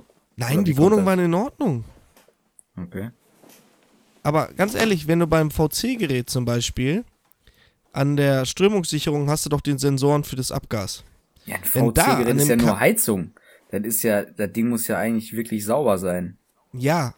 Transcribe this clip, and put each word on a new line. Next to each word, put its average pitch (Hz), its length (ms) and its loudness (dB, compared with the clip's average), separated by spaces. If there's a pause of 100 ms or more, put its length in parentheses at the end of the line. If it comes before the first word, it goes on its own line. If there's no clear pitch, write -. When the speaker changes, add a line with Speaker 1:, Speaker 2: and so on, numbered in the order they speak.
(380)
Speaker 1:
Nein, 120 220 -2
Speaker 2:
Oder 208 40 4
Speaker 1:
die 170 80 2
Speaker 2:
wie 135 40 0
kommt 147 100 6
Speaker 1:
Wohnungen 202 200 4
Speaker 2:
das? 190 120 2
Speaker 1:
waren 180 80 2
in 170 80 2
Ordnung. 190 500 -2 (960)
Speaker 2:
Okay. 95 320 -10 (1120)
Speaker 1:
Aber 147 320 0
ganz 202 180 0
ehrlich, 190 340 0
wenn 170 120 4
du 170 80 2
beim 156 240 2
V-C-Gerät 160 800 -2
zum 123 160 -2
Beispiel, 127 580 -2 (880)
an 143 240 0
der 139 300 2
Strömungssicherung 156 840 0
hast 156 160 0
du 156 40 -6
doch 147 120 0
den 143 180 -2
Sensoren 143 440 2
für 135 140 -12
das 131 140 -4
Abgas. - 520 -6 (420)
Speaker 2:
Ja, - 100 -8
ein - 60 -8 (120)
Speaker 1:
Wenn 131 200 2
da 165 100 4
Speaker 2:
V - 80 2
C-Gerät 120 200 2
Speaker 1:
an 139 60 2
Speaker 2:
ist 143 100 4
Speaker 1:
dem 117 120 4
Speaker 2:
ja 117 60 4
nur 104 100 2
Speaker 1:
Ka- 101 40 -4
Speaker 2:
Heizung. 120 520 0 (400)
Das 98 120 -4
ist 113 200 -4
ja, 104 200 2
das 98 300 -6
Ding 117 160 0
muss 117 180 -2
ja 104 100 -2
eigentlich 110 380 -2
wirklich 110 300 -6
sauber 113 320 2
sein. 90 400 -4 (340)
Speaker 1:
Ja, 135 460 -2